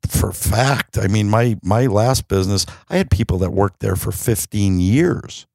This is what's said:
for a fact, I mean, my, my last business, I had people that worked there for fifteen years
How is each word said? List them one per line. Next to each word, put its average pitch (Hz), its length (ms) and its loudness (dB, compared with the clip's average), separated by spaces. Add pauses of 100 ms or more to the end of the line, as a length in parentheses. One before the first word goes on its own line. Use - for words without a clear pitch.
for - 220 -2
a - 40 -10
fact, 127 640 0
I 104 100 0
mean, 104 220 2
my, 113 320 2
my 110 240 2
last 117 440 0
business, 95 360 0 (240)
I 170 60 -4
had 190 160 0
people - 280 0
that 92 120 0
worked 98 300 0
there 95 160 -2
for - 160 -6
fifteen 101 680 0
years 139 760 0